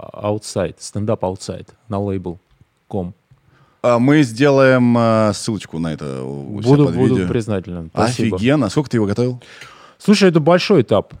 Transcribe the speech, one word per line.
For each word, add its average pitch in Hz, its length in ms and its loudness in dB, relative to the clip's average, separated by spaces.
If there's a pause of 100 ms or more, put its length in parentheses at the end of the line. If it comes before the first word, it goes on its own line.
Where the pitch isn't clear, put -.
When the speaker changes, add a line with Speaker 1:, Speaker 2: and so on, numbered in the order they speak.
(120)
Speaker 1:
Outside, 104 640 -6
Stand - 280 -10
Up 110 140 -2
Outside, 92 480 -8 (200)
на 101 80 -8
label 95 400 -6 (520)
ком. 92 260 -8 (680)
Speaker 2:
А 120 160 2
мы 143 240 4
сделаем, 131 760 4
э, 110 340 2
ссылочку 98 460 -8
на 80 160 -4
это 67 300 -10
у 69 360 -10
себя 117 100 0
Speaker 1:
Буду, 143 160 6
Speaker 2:
под 85 100 -2
Speaker 1:
буду - 180 2
Speaker 2:
видео. 92 140 0
Speaker 1:
признателен. 92 640 -4
Спасибо. 110 420 -2
Speaker 2:
Офигенно. 127 320 0
Сколько 139 220 -4
ты 123 80 0
его 107 80 2
готовил? 123 340 -2 (580)
Speaker 1:
Слушай, 196 320 4
это 165 100 4
большой 165 420 4
этап, - 380 0